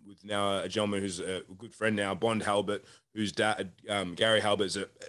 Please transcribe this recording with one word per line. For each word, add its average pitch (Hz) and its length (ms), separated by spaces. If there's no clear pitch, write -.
with 98 180
now 101 360
a 90 80
gentleman 101 320
who's 95 180
a 90 240
good 110 160
friend 110 220
now, 98 180
Bond 110 300
Halbert, 101 400
whose 107 180
dad, 107 400
um, 95 260
Gary 107 260
Halbert, 101 260
is 87 100
a 95 100